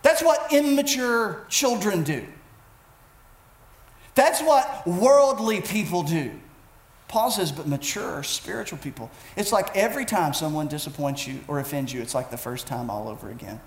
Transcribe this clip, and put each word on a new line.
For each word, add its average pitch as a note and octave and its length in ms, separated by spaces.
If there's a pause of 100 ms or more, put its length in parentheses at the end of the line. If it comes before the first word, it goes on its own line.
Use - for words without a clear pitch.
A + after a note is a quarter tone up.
That's D#4+ 200
what D4+ 300
immature B3+ 960
children G#3 540
do. C#3 220 (1900)
That's D4 260
what D4 460
worldly A3 760
people F3+ 420
do. C#3+ 300 (760)
Paul A3+ 220
says, - 220
"But D3+ 140
mature C#3+ 560
spiritual - 560
people," A#2+ 320 (260)
it's G3+ 160
like G3 240
every A3+ 280
time E3 300
someone D3+ 340
disappoints C#3+ 580
you C3 220
or C#3+ 100
offends C3+ 340
you, B2+ 100
it's A2+ 120
like B2+ 160
the A#2+ 60
first B2 300
time A#2+ 240
all G#2 180
over G#2+ 220
again. A2 360